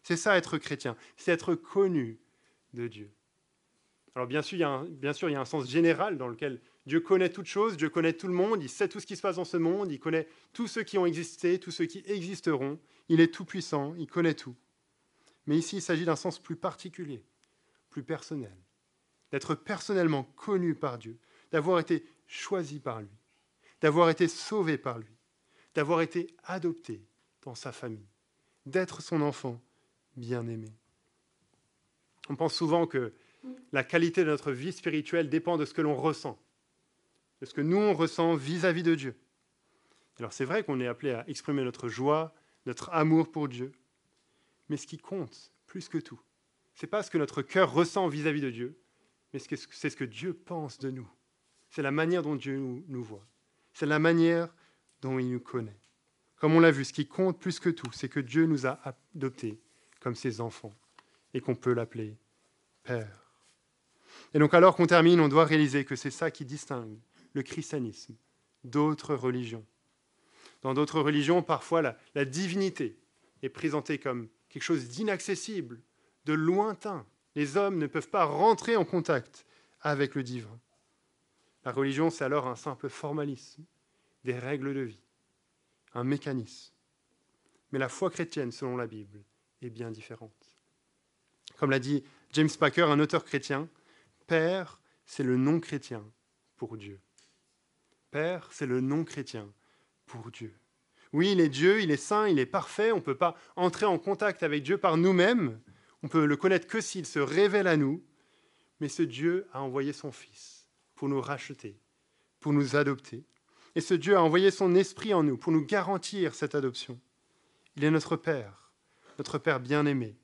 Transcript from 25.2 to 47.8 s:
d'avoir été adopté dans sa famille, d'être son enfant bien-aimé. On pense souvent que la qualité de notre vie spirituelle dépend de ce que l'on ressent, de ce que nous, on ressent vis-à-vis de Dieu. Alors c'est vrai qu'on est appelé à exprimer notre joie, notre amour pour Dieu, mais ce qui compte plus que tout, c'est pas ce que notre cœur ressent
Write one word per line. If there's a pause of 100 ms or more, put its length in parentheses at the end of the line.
d'avoir
été (100)
adopté (380)
dans
sa
famille, (580)
d'être
son
enfant (540)
bien-aimé. (1600)
On
pense
souvent
que (600)
la
qualité
de
notre
vie
spirituelle
dépend
de
ce
que
l'on
ressent, (1000)
de
ce
que
nous,
on
ressent
vis-à-vis
de
Dieu. (1000)
Alors
c'est
vrai
qu'on
est
appelé
à
exprimer
notre
joie, (320)
notre
amour
pour
Dieu, (960)
mais
ce
qui
compte (140)
plus
que
tout, (540)
c'est
pas
ce
que
notre
cœur
ressent